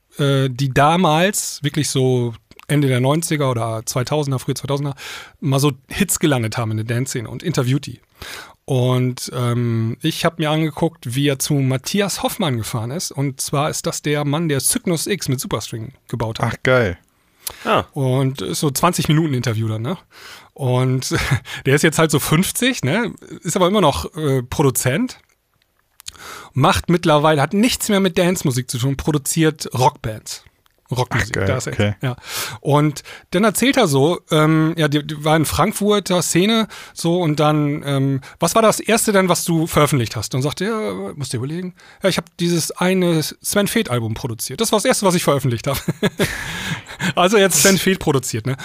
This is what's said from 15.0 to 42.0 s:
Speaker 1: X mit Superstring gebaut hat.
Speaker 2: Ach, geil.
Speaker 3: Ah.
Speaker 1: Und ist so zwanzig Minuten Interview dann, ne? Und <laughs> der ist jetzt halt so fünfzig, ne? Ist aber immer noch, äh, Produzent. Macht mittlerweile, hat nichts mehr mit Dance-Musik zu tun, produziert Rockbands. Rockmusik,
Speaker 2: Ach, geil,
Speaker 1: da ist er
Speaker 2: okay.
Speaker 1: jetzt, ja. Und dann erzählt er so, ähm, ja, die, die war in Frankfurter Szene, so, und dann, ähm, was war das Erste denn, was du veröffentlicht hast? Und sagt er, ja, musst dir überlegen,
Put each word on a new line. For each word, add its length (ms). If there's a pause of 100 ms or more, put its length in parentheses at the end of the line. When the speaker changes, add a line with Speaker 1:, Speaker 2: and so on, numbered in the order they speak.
Speaker 1:
X 220
mit 120
Superstring 520 (160)
gebaut 300
hat. 160
Speaker 2:
Ach, 80
geil. 340 (680)
Speaker 3:
Ah. 280
Speaker 1:
Und 480
ist 200
so 100
zwanzig 380
Minuten 260
Interview 340
dann, 140
ne? 160 (560)
Und 600 (260)
<laughs> 260
der 80
ist 80
jetzt 160
halt 140
so 80
fünfzig, 640
ne? 280 (300)
Ist 140
aber 100
immer 160
noch, 340
äh, 260
Produzent. 760 (1400)
Macht 340
mittlerweile, 540
hat 100
nichts 360
mehr 120
mit 160
Dance-Musik 540
zu 80
tun, 180
produziert 800
Rockbands. 720 (460)
Rockmusik, 400
Speaker 2:
Ach, 20
geil, 140
Speaker 1:
da 100
ist 100
er 60
Speaker 2:
okay. 160
Speaker 1:
jetzt, 140
ja. 120 (460)
Und 420 (280)
dann 120
erzählt 360
er 100
so, 320 (100)
ähm, 460
ja, 100
die, 180
die 200
war 100
in 120
Frankfurter 760
Szene, 460 (240)
so, 280
und 200
dann, 440
ähm, 360 (180)
was 160
war 80
das 180
Erste 300
denn, 180
was 160
du 220
veröffentlicht 480
hast? 200
Und 80
sagt 180
er, 80
ja, 480
musst 160
dir 60
überlegen, 360 (280)